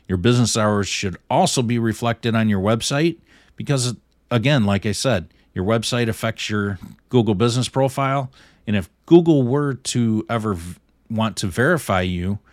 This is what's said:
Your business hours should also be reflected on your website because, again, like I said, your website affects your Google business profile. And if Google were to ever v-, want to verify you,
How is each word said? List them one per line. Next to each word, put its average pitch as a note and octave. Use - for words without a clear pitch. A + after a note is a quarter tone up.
Your F#2
business A#2+
hours G#2
should F#2
also D3
be A#2
reflected A2+
on A2
your G2+
website C#3
because, B2
again, A#2+
like G2+
I G#2+
said, F#2+
your F#2
website A#2
affects -
your G2+
Google A2+
business A#2
profile. C3+
And G#2
if F#2
Google E3
were C#3
to A2+
ever A2
v-, E2+
want A2
to -
verify A#2
you, F#2